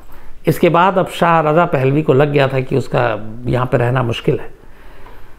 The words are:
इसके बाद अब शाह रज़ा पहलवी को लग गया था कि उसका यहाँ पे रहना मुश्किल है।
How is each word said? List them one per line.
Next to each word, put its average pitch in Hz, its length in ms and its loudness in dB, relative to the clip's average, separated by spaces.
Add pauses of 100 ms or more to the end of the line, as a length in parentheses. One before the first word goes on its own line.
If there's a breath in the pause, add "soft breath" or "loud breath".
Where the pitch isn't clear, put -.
(480 soft breath)
इसके 170 220 2
बाद 180 280 4
अब 175 120 2
शाह 170 320 2
रज़ा 151 260 4
पहलवी 139 360 2
को 151 100 2
लग 143 180 4
गया 143 160 2
था 131 140 0
कि 135 160 -2
उसका 127 240 -2 (440)
यहाँ 123 200 0
पे 135 120 0
रहना 123 260 0
मुश्किल 117 360 -2
है। - 100 -10 (880 soft breath)